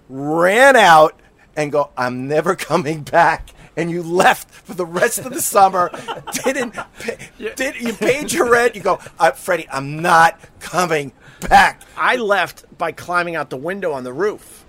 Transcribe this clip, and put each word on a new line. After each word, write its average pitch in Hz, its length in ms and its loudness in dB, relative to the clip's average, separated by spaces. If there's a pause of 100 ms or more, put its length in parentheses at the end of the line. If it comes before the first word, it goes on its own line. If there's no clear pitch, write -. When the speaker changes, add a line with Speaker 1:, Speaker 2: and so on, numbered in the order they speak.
Speaker 1:
ran 170 680 2
out 165 440 6 (360)
and 147 160 -4
go, 143 260 0
"I'm 127 300 -6
never 156 280 0
coming 156 480 -4
back." 160 460 2 (280)
And 170 120 -4
you 170 140 -6
left 175 480 0
for - 220 -20
the 175 120 -6
rest 180 340 -2
of 254 140 -10
the 311 80 -8
summer. 190 480 2 (280)
<laughs> - 260 -10
Didn't 254 280 -4
pa-, - 160 -14 (500)
Speaker 2:
Yeah. 220 180 -10
Speaker 1:
did, 269 240 -6
you 233 140 -6
paid 262 400 -2
your 247 180 0
rent. 240 240 2
You 196 60 -12
go, 175 180 0 (180)
"Uh, 170 140 4
Freddie, 170 400 -6
I'm 139 300 -8
not 165 360 4 (220)
coming 160 540 -4 (340)
back." 190 340 4 (140)
Speaker 2:
I 214 220 0
left 196 480 -2 (120)
by 165 140 -4
climbing 175 460 -4
out 143 120 -8
the 143 80 -10
window 175 360 -6
on 131 100 -8
the 123 80 -10
roof 147 580 -8